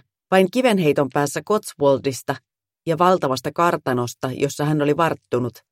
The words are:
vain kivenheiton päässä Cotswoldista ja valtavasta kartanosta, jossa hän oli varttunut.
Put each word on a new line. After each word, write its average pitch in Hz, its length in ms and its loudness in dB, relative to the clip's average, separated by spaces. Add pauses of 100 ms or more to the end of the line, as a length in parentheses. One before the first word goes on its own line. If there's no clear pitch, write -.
(320)
vain 190 200 4
kivenheiton 185 640 2
päässä 143 280 -2
Cotswoldista 139 920 -2 (520)
ja 160 100 -2
valtavasta 160 540 2
kartanosta, 139 800 -2
jossa 143 340 -4
hän 151 160 0
oli 147 160 0
varttunut. 131 560 -2 (180)